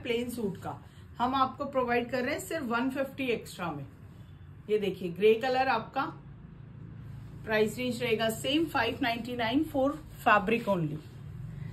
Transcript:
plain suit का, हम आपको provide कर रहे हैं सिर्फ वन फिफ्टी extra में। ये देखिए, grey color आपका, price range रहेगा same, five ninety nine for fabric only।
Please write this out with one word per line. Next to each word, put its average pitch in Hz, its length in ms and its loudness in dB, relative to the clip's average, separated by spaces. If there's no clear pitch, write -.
plain 240 280 0
suit 202 260 -4
का, 151 200 -8
हम 254 160 2
आपको 262 320 2
provide 240 440 2
कर 254 120 0
रहे 277 120 0
हैं 339 60 -2
सिर्फ 320 240 -4
वन 233 260 2
फिफ्टी 269 360 -2
extra 190 460 -2
में। 143 120 -8
ये 208 80 4
देखिए, 185 320 -2
grey 202 240 6
color 262 340 2
आपका, 240 340 0
price 214 340 4
range 254 240 -2
रहेगा 226 280 2
same, 277 360 0
five 247 360 0
ninety 233 340 -2
nine 240 300 2
for 269 240 2
fabric 214 440 6
only। 156 300 0